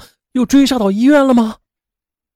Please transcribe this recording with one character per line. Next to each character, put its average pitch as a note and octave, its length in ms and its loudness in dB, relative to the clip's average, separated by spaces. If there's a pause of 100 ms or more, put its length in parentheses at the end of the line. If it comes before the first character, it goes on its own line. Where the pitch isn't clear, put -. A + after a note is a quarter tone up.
(320)
又 B3+ 140 -2
追 C#4 200 2
杀 B3+ 120 -4
到 G3+ 120 -2
医 G3+ 120 -4
院 C#4 240 2
了 C4 80 2
吗？ A3 240 -2 (760)